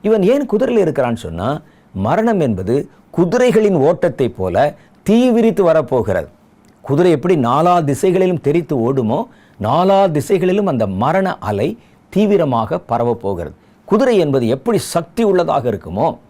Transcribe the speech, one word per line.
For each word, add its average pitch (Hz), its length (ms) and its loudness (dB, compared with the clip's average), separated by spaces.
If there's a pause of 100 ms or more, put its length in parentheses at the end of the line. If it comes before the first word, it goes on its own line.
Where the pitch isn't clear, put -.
இவன் 214 200 2
ஏன் 262 240 2
குதிரையில் 214 400 0
இருக்கிறான்னு 127 300 -2
சொன்னா, 98 440 -6 (340)
மரணம் 185 460 0
என்பது 113 480 -2 (280)
குதிரைகளின் 214 580 2
ஓட்டத்தை 147 540 0
போல 95 460 -2 (360)
தீவிரித்து 226 520 2
வரப்போகிறது. 120 680 0 (520)
குதிரை 175 300 2
எப்படி 165 260 2
நாலா 156 480 2
திசைகளிலும் 180 580 0
தெரித்து 156 300 -2
ஓடுமோ, 131 520 -2 (380)
நாலா 185 480 2
திசைகளிலும் 185 560 0
அந்த 120 200 0
மரண 143 520 -2
அலை 107 400 -4 (300)
தீவிரமாக 170 800 0
பரவப்போகிறது. 98 640 -4 (320)
குதிரை 226 340 2
என்பது 135 300 0
எப்படி 165 300 -2
சக்தி - 440 -4
உள்ளதாக 165 480 0
இருக்குமோ 101 480 -4 (120)